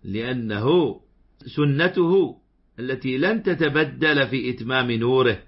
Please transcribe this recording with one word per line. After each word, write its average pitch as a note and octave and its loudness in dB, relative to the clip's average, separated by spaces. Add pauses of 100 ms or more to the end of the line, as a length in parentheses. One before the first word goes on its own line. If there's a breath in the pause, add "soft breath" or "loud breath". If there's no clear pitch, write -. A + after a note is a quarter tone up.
لأنه A#2 -2 (600)
سنته E3 2 (420)
التي B2+ -4
لن G#3 0
تتبدل D3 0
في B2+ -4
إتمام B2 -2
نوره A#2+ 2